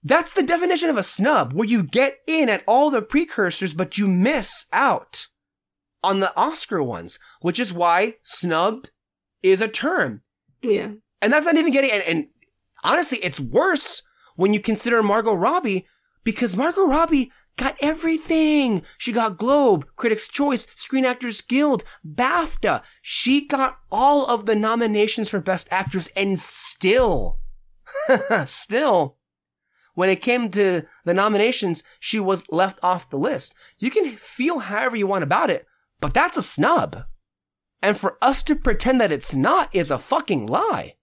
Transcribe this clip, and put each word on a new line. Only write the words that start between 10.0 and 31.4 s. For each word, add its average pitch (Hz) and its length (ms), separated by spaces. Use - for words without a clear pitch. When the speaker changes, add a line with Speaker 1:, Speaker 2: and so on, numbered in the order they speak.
Speaker 2:
Yeah. 214 300
Speaker 1:
And 220 120
that's 302 120
not 330 120
even 320 160
getting, 269 180
and, 202 120
and 170 240
honestly, 233 340
it's 175 220
worse 277 600
when 196 160
you 208 80
consider 226 420
Margot 214 300
Robbie, 208 520
because 220 320
Margot 339 300
Robbie 302 440
got 262 240
everything. 311 1000
She - 140
got 214 260
Globe, 240 480
Critics' 220 320
Choice, 285 480
Screen 262 300
Actors 247 360
Guild, 269 420
bafta. 240 760
She 277 440
got 269 320
all 277 340
of 220 200
the 220 100
nominations 214 760
for 196 100
Best 180 320
Actress, 185 440
and 196 240
still, 185 1000
<laughs> 330 380
still, 202 720
when 185 160
it 185 120
came 240 300
to 190 320
the 170 80
nominations, 208 680